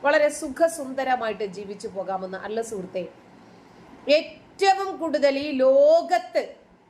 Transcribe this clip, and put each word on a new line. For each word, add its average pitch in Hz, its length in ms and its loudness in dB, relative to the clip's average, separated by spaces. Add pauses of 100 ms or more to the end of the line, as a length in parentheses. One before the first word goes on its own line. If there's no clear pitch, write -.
വളരെ 294 260 4
സുഖസുന്ദരമായിട്ട് 262 1160 -2
ജീവിച്ചു 196 440 -10
പോകാമെന്ന്. 185 500 -8
അല്ല 208 240 -6
സുഹൃത്തെ, 185 440 -8 (1040)
ഏറ്റവും 381 840 0
കൂടുതൽ 277 420 0
ഈ 294 120 -6
ലോകത്ത് 285 1040 4 (360)